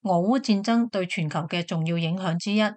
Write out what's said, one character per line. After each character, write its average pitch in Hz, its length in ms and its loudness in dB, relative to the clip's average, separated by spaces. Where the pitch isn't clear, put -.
俄 196 160 -2
烏 208 220 2
戰 196 220 2
爭 233 280 2
對 185 180 -2
全 160 220 -2
球 156 120 -2
嘅 170 220 -4
重 170 220 -2
要 170 120 0
影 165 200 0
響 175 200 -2
之 202 140 -4
一 214 100 4